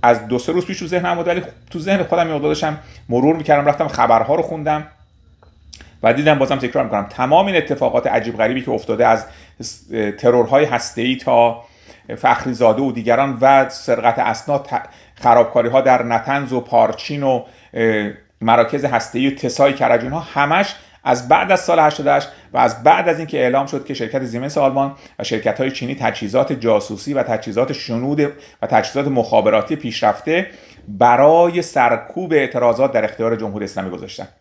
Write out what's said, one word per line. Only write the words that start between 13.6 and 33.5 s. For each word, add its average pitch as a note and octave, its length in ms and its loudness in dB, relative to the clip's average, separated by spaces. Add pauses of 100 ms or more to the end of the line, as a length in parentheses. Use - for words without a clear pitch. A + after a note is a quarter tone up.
سرقت A#2 500 0
اسناد، C3 480 -2
ت-، - 220 -6 (260)
خرابکاری‌ها A#2+ 640 4
در B2+ 220 4
نتنز A#2+ 500 -4
و B2 80 -2
پارچین A#2+ 600 -2
و، C3 220 0 (300)
اه، A2 360 0 (300)
مراکز A#2 440 2
هسته‌ای A#2+ 440 -2
و C3+ 60 -2
تسای A#2 380 0
کرج، A#2+ 300 2
اینها C#3 180 -6
همش D#3+ 540 0 (300)
از B2 240 0
بعد F3+ 240 4
از F#3 80 2
سال E3+ 180 2
هشتاد D3+ 280 2
و C#3+ 60 2
هشت C#3 160 0 (240)
و C3 60 -2
از A#2 240 0
بعد E3+ 260 4
از D#3+ 100 0
اینکه D#3 200 -6
اعلام C3 280 2
شد C#3 180 -8
که C#3 100 -8
شرکت B2 300 -4
زیمنس B2 340 -6
آلمان C#3 360 0 (240)
و G#2 60 -6
شرکت‌های A2+ 460 -2
چینی C3+ 240 -8
تجهیزات B2+ 580 -2
جاسوسی A2+ 640 -2
و C3 80 0
تجهیزات A#2 500 -2
شنود B2+ 480 -4 (420)
و A#2 40 -6
تجهیزات C#3 420 0
مخابراتی A2 680 0
پیشرفته D3 720 -2 (420)
برای D3 760 4
سرکوب C#3 680 -2
اعتراضات B2+ 600 2
در A2 120 0
اختیار A2+ 320 -2
جمهوری G#2 280 -6